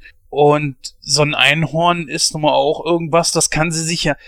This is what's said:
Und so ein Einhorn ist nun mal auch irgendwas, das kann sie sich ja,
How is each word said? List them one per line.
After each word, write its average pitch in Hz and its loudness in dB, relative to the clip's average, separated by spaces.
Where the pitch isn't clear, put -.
Und 147 2
so 139 0
ein 147 -2
Einhorn 160 2
ist - -4
nun 156 -8
mal 147 4
auch 143 0
irgendwas, 170 0
das 165 0
kann 160 -2
sie 165 -4
sich 160 -4
ja, 147 0